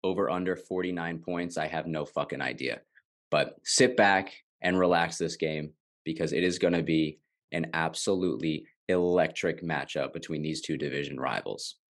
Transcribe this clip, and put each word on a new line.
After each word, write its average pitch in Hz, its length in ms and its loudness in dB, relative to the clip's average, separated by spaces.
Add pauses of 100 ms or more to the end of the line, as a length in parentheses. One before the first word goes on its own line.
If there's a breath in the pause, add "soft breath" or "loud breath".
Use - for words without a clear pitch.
Over 95 260 2
under 90 260 0
forty-nine 87 640 -4
points. 85 380 -4
I 78 100 -2
have 80 180 -4
no 80 200 -2
fucking 71 360 -4
idea. 64 400 -4 (480 soft breath)
But 71 340 2
sit 123 320 4
back 98 380 4 (280)
and 92 180 2
relax 85 380 4
this 82 180 -2
game 78 380 -4 (320)
because 80 280 -2
it 87 100 2
is 90 140 2
gonna 87 240 4
be 78 380 0 (320)
an 82 220 -4
absolutely 82 920 0 (240 loud breath)
electric 87 760 2
matchup 71 480 -2
between 78 300 -6
these 78 180 -4
two 78 160 -4
division 71 420 -4
rivals. - 580 -4 (140)